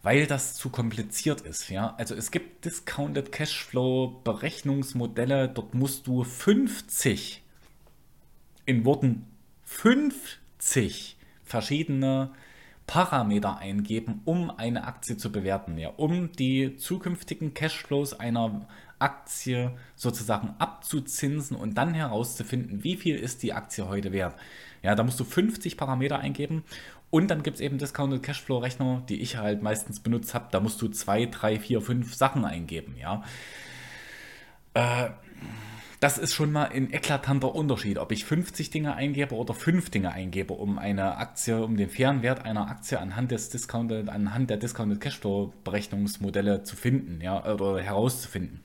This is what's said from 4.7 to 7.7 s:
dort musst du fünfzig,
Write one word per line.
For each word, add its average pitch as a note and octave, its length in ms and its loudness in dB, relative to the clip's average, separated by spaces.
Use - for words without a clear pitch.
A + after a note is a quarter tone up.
dort A#2 240 -6
musst C3+ 320 0
du B2+ 180 2
fünfzig, - 1200 2